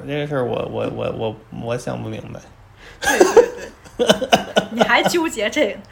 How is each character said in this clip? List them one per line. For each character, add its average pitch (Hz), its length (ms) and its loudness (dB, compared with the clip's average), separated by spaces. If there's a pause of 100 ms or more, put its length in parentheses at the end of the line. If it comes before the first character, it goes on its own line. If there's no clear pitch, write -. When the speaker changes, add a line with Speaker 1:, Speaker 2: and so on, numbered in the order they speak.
Speaker 1:
这 143 140 -4
个 147 80 -4
事 147 80 -4
儿 131 80 2
我， 113 260 -2
我， 113 240 -4
我， 113 240 -4
我， 113 180 -4 (280)
我 117 140 -2
想 123 260 -6
不 110 60 -6
明 110 120 -8 (120)
白。 - 60 -12 (600)
Speaker 2:
对， 831 180 0 (800)
对， 240 80 0
对。 233 240 2 (300)
<laughs> - 120 -6
你 226 100 0
还 240 220 4
纠 330 240 0
结 220 220 -2
这 294 180 2
个？ 185 100 -6 (140)